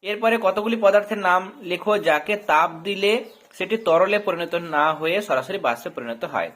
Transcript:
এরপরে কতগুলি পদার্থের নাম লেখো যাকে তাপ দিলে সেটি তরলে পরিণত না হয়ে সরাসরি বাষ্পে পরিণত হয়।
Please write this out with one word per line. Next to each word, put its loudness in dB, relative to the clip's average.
এরপরে 0
কতগুলি 0
পদার্থের 4
নাম 2
লেখো -2
যাকে 0
তাপ 2
দিলে -2
সেটি -4
তরলে 4
পরিণত -4
না 0
হয়ে -2
সরাসরি -2
বাষ্পে -2
পরিণত -8
হয়। -4